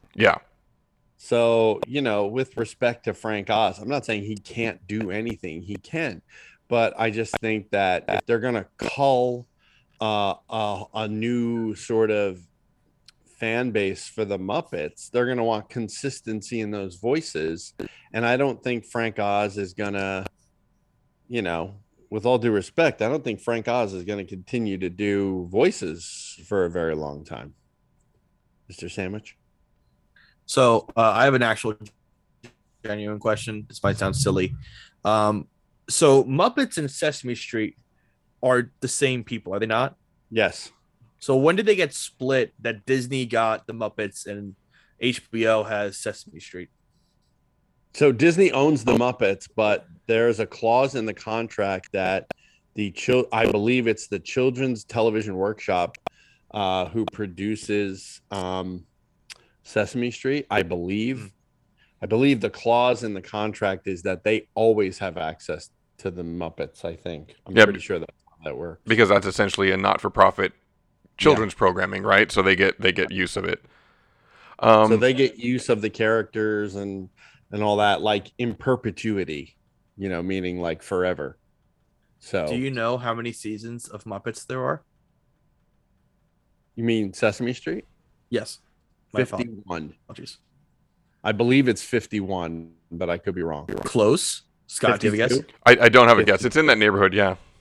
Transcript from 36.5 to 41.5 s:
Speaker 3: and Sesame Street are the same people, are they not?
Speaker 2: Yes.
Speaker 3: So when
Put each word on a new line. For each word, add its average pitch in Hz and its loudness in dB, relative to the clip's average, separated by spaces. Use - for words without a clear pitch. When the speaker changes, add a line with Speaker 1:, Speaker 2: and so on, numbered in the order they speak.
Speaker 3:
and 143 -4
Sesame 147 -4
Street - -6
are 127 2
the 127 -4
same 127 -2
people, 104 -8
are 101 -4
they 110 -2
not? 113 0
Speaker 2:
Yes. 107 -2
Speaker 3:
So 135 0
when 156 4